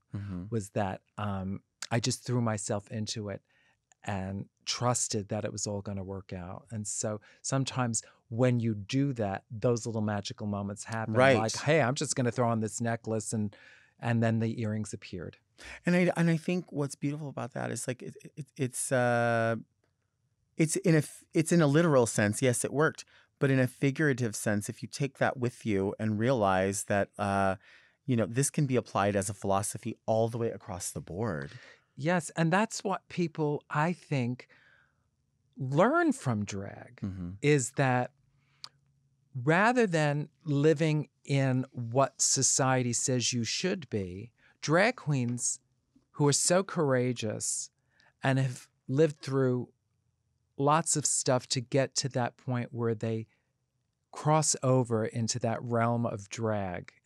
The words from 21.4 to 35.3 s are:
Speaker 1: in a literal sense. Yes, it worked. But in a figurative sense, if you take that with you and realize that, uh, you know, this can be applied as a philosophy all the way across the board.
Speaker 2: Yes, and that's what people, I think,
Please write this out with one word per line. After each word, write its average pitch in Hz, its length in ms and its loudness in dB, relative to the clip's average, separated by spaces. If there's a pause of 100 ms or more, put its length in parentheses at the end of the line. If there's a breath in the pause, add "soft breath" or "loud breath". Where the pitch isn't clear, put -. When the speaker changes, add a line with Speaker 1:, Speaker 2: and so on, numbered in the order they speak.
Speaker 1:
in 175 100 6
a 147 60 6
literal 143 400 6
sense. 104 340 2
Yes, 123 240 2
it - 80 -4
worked. 143 320 0 (320 soft breath)
But 135 140 2
in 135 80 4
a 127 80 4
figurative 135 680 0
sense, 104 340 -2
if - 120 -10
you 110 60 -10
take - 300 -6
that 123 200 0
with 120 280 -4
you 98 340 2
and 110 180 -2
realize 98 680 2
that, 101 240 0 (100)
uh, 98 380 0 (480 soft breath)
you 127 100 0
know, 110 100 2
this 117 240 0
can 151 160 0
be 127 120 0
applied 101 380 0
as 98 140 -2
a 101 40 -6
philosophy 101 720 -2
all 113 240 2
the 120 80 -6
way 113 140 -2
across 98 400 -10
the 78 100 -8
board. 80 500 -6 (460 loud breath)
Speaker 2:
Yes, 160 400 -2
and 165 140 2
that's 208 320 0
what 190 260 -4
people, 156 600 -2
I 156 240 0
think, 127 540 -4 (1080 soft breath)